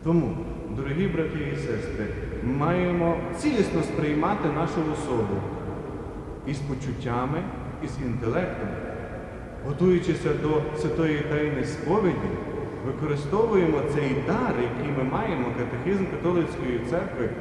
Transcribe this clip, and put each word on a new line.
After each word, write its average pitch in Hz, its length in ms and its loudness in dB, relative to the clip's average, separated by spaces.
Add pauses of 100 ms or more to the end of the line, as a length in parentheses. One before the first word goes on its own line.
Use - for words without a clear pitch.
Тому, 151 340 4 (380)
дорогі 139 320 0
брати 160 320 0 (140)
і - 20 -4
сестри, 107 500 -2 (380)
маємо 170 720 2 (200)
цілісно 220 460 2
сприймати 156 680 2
нашу 165 320 0 (120)
особу 110 440 0 (1080)
із 139 100 -2
почуттями, 131 800 -2 (440)
із - 220 -6
інтелектом. 117 640 -2 (960)
Готуючися 170 640 4 (140)
до 151 360 0
святої 156 400 2
тайни 143 440 0
сповіді, 156 680 2 (560)
використовуємо 151 920 2 (160)
цей 139 220 2 (120)
дар, 226 340 2
який 123 360 0
ми 131 60 0
маємо, 160 420 0 (120)
катехизм 147 480 0
католицької 143 760 0 (100)
церкви 131 400 0 (120)